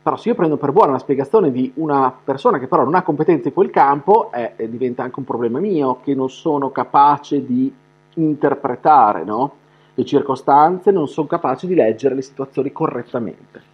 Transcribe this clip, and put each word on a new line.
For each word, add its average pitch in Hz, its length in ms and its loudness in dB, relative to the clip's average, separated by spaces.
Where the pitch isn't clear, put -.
Però 156 140 2
se - 140 -6
io 240 60 2
prendo 156 200 0
per 143 160 -2
buona 160 220 4
la 127 60 -2
spiegazione 143 520 0
di 127 240 -4
una 139 380 0
persona 135 340 0
che 127 100 -6
però 156 180 2
non 151 100 -2
ha 180 60 4
competenze 156 480 0
in - 40 -8
quel 151 160 0
campo, 180 640 2
eh, 117 240 -6
eh, 113 140 -8
diventa 120 340 -6
anche 127 160 -10
un 131 60 -10
problema 120 340 -4
mio, 151 420 0
che 143 120 -4
non 131 160 -2
sono 139 420 -4
capace 143 760 0
di 127 280 -2
interpretare, 135 1120 2
no? 117 300 -4
Le 127 120 -2
circostanze, 147 880 2
non 170 180 0
sono 147 180 -6
capace 165 400 -4
di 180 80 -2
leggere 131 400 0
le 135 60 -6
situazioni 135 500 -8
correttamente. - 920 -8